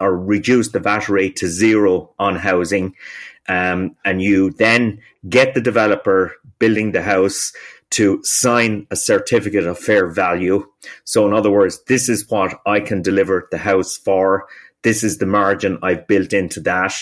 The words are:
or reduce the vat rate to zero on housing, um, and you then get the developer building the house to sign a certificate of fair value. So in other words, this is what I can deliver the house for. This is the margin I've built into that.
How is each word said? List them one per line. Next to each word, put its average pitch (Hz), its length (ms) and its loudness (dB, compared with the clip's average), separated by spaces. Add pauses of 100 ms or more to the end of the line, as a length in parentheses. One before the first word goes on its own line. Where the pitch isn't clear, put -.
or 95 180 0
reduce 107 540 2
the 98 60 -2
vat 104 300 -2
rate 95 280 0
to 92 120 -4
zero 98 680 2
on 98 180 -2
housing, 92 580 -2 (540)
um, 92 560 -2
and 95 160 -2
you 95 300 2
then 113 500 0 (300)
get 131 240 4
the 123 80 -2
developer 101 720 0 (240)
building 107 340 0
the 90 100 -2
house 95 500 -2 (360)
to 98 340 2
sign 117 680 0
a 95 60 -6
certificate 101 720 0
of 87 120 -4
fair 101 300 0
value. 90 580 -2 (380)
So 107 220 2
in 101 60 0
other 104 180 2
words, 98 340 2
this 127 240 0
is 110 220 -2
what 95 360 -2
I 104 140 2
can 101 200 -4
deliver 95 500 0
the 85 80 -6
house 95 380 -2
for. 95 500 0 (360)
This 110 200 0
is 101 140 -2
the 101 100 -2
margin 98 560 0
I've 90 240 -2
built 95 280 0
into 92 260 -4
that. 92 420 -2